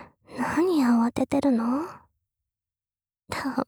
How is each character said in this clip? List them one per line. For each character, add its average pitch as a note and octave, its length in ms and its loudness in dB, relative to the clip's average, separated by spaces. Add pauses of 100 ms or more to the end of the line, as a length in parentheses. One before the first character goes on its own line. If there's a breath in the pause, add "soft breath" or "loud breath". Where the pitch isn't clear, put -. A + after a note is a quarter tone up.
(360 loud breath)
何 D4+ 480 0
慌 A#3+ 260 4
て C4 160 -2
て C#4 140 0
る C#4 120 2
の？ B3 360 0 (1400)
ダ - 400 -6